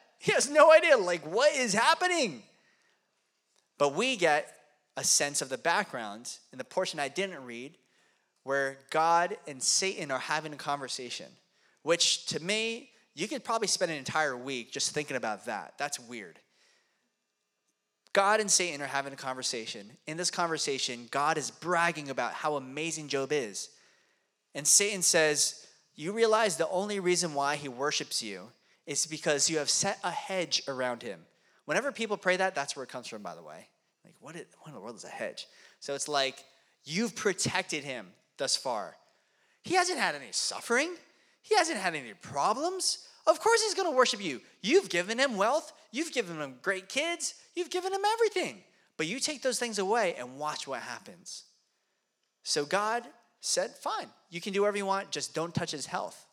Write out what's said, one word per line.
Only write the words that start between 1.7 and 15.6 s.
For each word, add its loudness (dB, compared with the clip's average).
happening? 2
But 4
we 0
get 2
a -4
sense 2
of -6
the -4
background -2
in -16
the -8
portion -2
I -2
didn't -6
read, -12
where 0
God 4
and -10
Satan 0
are -2
having -4
a -12
conversation, -6
which 4
to -4
me, -4
you -4
could -4
probably 0
spend 0
an -4
entire 0
week -6
just -2
thinking -4
about -4
that. -6